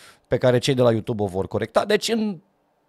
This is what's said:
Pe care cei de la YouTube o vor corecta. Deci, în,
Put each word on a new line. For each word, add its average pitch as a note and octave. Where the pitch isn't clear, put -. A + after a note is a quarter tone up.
Pe B2+
care B2
cei C3+
de B2+
la A#2+
YouTube A2
o G#2
vor F#2
corecta. -
Deci, G#3
în, G#3+